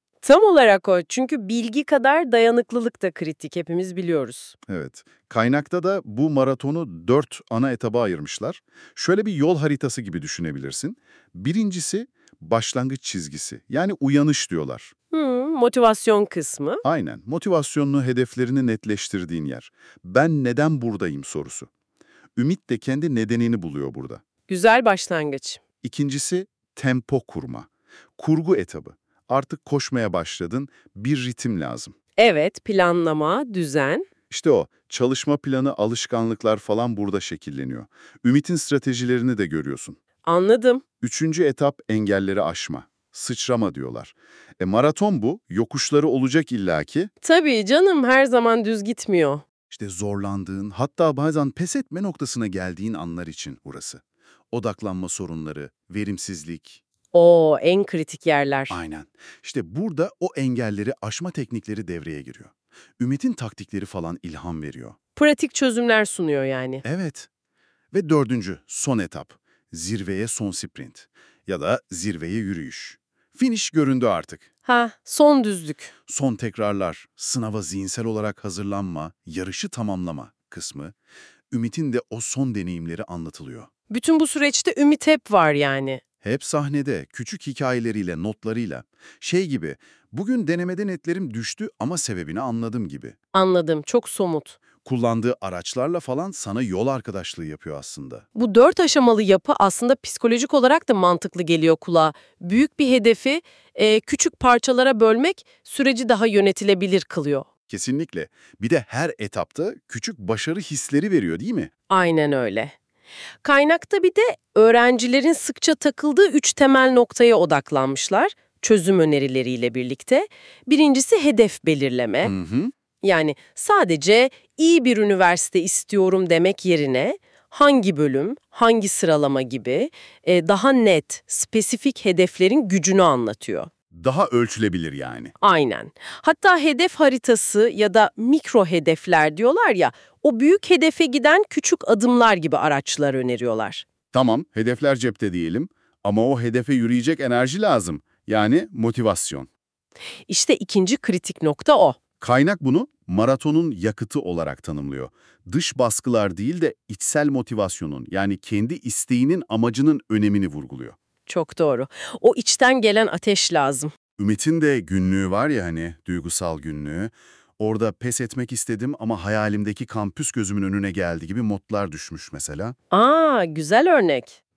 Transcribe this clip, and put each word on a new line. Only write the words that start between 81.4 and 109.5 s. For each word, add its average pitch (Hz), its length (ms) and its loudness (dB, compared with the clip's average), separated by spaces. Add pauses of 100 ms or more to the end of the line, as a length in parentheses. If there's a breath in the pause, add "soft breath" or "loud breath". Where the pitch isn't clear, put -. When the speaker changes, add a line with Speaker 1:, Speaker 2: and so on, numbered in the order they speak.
Speaker 2:
Ümit'in 120 400 -4
de 120 160 -2
o 113 120 -10
son 131 340 -4
deneyimleri 87 480 -8
anlatılıyor. 82 640 -14 (220)
Speaker 1:
Bütün 311 300 0
bu 311 80 2
süreçte 285 500 -2
Ümit 294 300 4
hep 311 240 2
var 165 220 6
yani. 135 480 -2 (180)
Speaker 2:
Hep 120 240 -6
sahnede, 143 720 -4
küçük - 340 -12
hikayeleriyle, 113 760 -4
notlarıyla. 107 600 -8 (360 soft breath)
Şey 180 280 -2
gibi, 80 280 -6 (360 soft breath)
"Bugün 202 360 -4
denemede 175 400 -2
netlerim 170 460 -6
düştü 117 360 -10 (100)
ama 156 180 -4
sebebini 90 440 -8
anladım." 113 460 -6
gibi. 64 260 -16 (200)
Speaker 1:
Anladım, 175 480 2
çok - 280 -2
somut. 165 480 -4 (280)
Speaker 2:
Kullandığı 120 560 0
araçlarla 123 580 -6
falan 156 320 -8
sana 110 300 -6
yol 104 260 -2
arkadaşlığı 98 580 -8
yapıyor 76 340 -12
aslında. 67 560 -16
Speaker 1:
Bu 214 200 -2
dört 277 240 6
aşamalı 240 440 4
yapı 190 360 4
aslında 240 440 2
psikolojik 240 500 0
olarak 277 360 4
da 247 40 2
mantıklı 180 500 2
geliyor 160 320 4
kulağa. 156 380 2 (280 soft breath)
Büyük 214 380 0
bir 269 120 2
hedefi, 254 500 2 (340 soft breath)
e, 214 240 4
küçük - 400 -2
parçalara 247 600 4
bölmek 226 460 2 (180)
süreci 254 460 0
daha 226 180 4
yönetilebilir 196 760 2
kılıyor. 143 440 -4 (220)
Speaker 2:
Kesinlikle. 127 600 -6 (340 soft breath)
Bir 113 80 -4
de 143 180 2
her 143 320 -4
etapta 110 540 -6 (140)